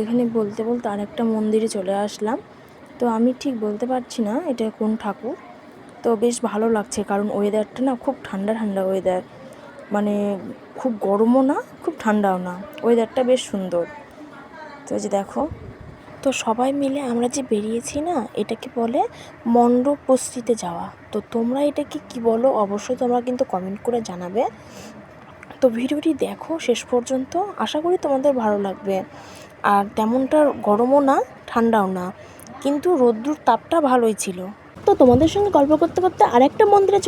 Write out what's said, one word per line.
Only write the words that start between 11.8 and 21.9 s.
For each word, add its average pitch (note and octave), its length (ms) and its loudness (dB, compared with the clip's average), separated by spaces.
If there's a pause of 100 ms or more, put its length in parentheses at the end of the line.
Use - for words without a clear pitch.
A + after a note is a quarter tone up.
খুব D#4+ 200 -4
ঠান্ডাও G#3 340 2 (100)
না, F3+ 80 -8 (300)
ওয়েদারটা A#3 440 2
বেশ B3+ 120 4 (100)
সুন্দর। F3 340 -2 (1000)
তো - 120 -12
এই G#3 80 -4
যে G#3+ 40 -4 (100)
দেখো, G3+ 240 -6 (800)
তো C4+ 60 0 (140)
সবাই A#3+ 260 0 (100)
মিলে C#4 200 -2 (120)
আমরা A#3+ 220 0
যে C#4+ 80 -4 (100)
বেরিয়েছি A3 440 -4 (120)
না, F4 80 -2 (260)
এটাকে A3+ 260 -8 (120)
বলে A#3 200 0 (540)
মণ্ডপ B3 440 4 (100)
বস্তিতে B3 440 0 (100)
যাওয়া। F3+ 240 -8 (260)
তো G#3+ 60 -4 (160)
তোমরা A#3+ 260 0 (100)
এটাকে D4 280 -6 (100)